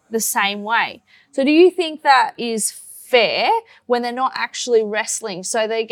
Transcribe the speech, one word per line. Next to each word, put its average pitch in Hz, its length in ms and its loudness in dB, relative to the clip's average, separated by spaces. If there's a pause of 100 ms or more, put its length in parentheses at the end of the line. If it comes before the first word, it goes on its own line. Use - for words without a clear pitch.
(100)
the 226 80 -2
same 202 460 -2
way. 208 360 -2 (300)
So 269 140 -2
do 294 80 2
you 339 180 8
think 320 320 -6
that 262 340 4
is 226 360 -4 (360)
fair 208 420 2 (360)
when 240 160 -2
they're 240 100 -6 (120)
not - 100 -2
actually 233 500 0
wrestling. 208 580 -6
So 220 240 -2
they're 226 260 -4